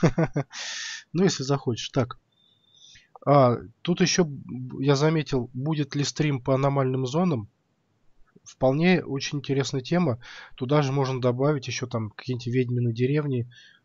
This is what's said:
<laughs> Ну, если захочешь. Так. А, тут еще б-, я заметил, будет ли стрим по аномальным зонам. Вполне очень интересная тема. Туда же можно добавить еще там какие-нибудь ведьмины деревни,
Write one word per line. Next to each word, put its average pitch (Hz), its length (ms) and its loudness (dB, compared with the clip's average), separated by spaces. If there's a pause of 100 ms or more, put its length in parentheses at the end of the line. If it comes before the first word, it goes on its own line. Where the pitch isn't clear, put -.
<laughs> 156 440 2 (680)
Ну, 180 100 2
если 165 180 0
захочешь. 131 480 -2
Так. 123 280 -2 (1080)
А, 135 320 6 (240)
тут 175 180 -2
еще 175 240 4
б-, 127 580 -8
я 139 140 4
заметил, 143 560 0
будет 143 420 -2
ли 143 100 0
стрим 143 380 -2
по 135 120 2
аномальным 131 520 0
зонам. 147 440 0 (920)
Вполне 156 600 2
очень 139 360 -6
интересная 135 420 -2
тема. 165 380 0 (360)
Туда 143 240 2
же 135 120 0
можно 131 280 0
добавить 127 480 0
еще - 180 -6
там 110 240 -4
какие-нибудь - 360 -8
ведьмины 120 480 0
деревни, 127 560 0 (340)